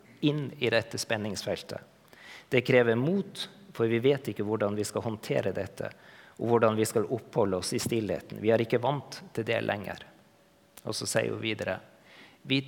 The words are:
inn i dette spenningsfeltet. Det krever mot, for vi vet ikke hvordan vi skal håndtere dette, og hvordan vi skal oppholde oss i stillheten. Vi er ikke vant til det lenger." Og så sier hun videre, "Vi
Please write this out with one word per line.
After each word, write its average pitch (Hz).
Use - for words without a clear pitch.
inn 147
i 117
dette 113
spenningsfeltet. 104
Det 120
krever 120
mot, 170
for 117
vi 117
vet 135
ikke 104
hvordan 107
vi 104
skal 104
håndtere 110
dette, -
og 113
hvordan 113
vi 110
skal 110
oppholde 101
oss -
i 110
stillheten. 104
Vi 107
er 113
ikke 117
vant 135
til 110
det 113
lenger." 101
Og 110
så 107
sier 113
hun 107
videre, 107
"Vi 135